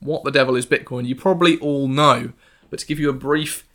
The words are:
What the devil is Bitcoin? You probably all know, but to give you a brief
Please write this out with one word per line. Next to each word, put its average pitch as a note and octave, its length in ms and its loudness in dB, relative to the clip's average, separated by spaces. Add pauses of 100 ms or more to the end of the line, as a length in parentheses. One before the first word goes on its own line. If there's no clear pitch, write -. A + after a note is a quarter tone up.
What D3+ 240 -6
the C#3 60 -2
devil C3 260 2
is B2 80 -2
Bitcoin? B2 420 -4
You B2+ 80 -2
probably F3 440 2
all C#3 280 -2
know, C3 460 2 (360)
but B2+ 100 -10
to - 60 -12
give D3+ 140 -6
you D3 100 0
a C#3 40 -2
brief D3 600 -4